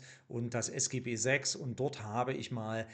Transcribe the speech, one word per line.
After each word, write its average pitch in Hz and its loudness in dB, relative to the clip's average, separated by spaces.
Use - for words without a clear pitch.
und 120 -2
das 113 2
S - 0
G 127 0
B 123 0
sechs. 135 4
Und 127 -2
dort 135 0
habe 117 0
ich 131 -4
mal, 113 -2